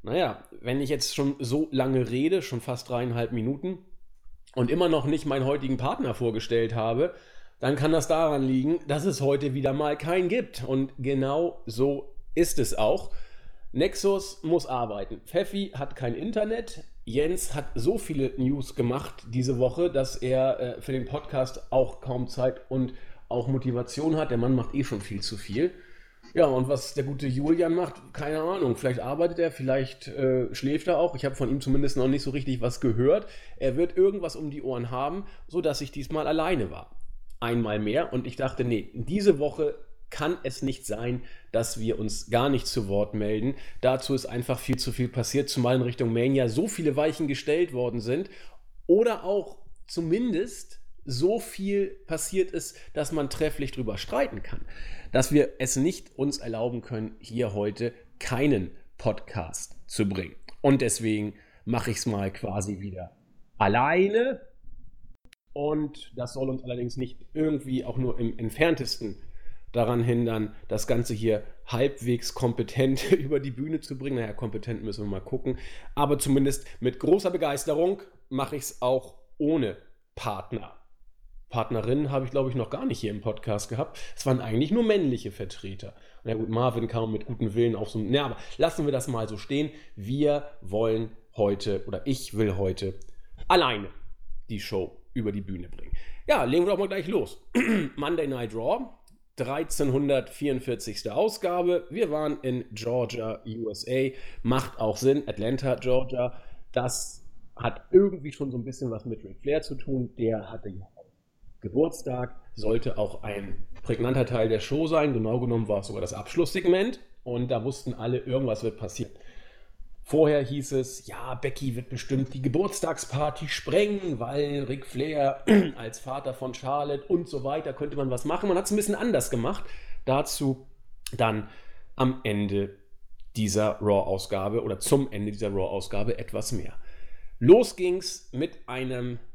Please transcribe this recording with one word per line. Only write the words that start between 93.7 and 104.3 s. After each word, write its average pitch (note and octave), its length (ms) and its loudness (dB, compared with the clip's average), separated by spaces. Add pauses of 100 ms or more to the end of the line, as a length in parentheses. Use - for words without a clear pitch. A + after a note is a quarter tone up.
die G#2 100 -4
Show F#2+ 380 -4 (160)
über G#2+ 180 -2
die G2+ 100 -4
Bühne F#2 280 -8
bringen. - 240 -4 (340)
Ja, A#3 160 4
legen D#3 220 4
wir G3+ 60 0
doch F#3 80 2
mal G3 100 0
gleich F3+ 180 -4
los. F3+ 340 -2 (120)
<clears throat> A3 420 2
Monday D#3 320 -2
Night A#2+ 260 -4
Raw, F3 360 -2 (480)
dreizehnhundertvierundvierzigste C3 1800 0
Ausgabe. F3 720 2
Wir F3+ 220 0
waren D3+ 300 0
in B2+ 300 -2
Georgia, A2+ 720 -2
U A2+ 240 -6
S - 180 -10
A. C3 220 2 (320)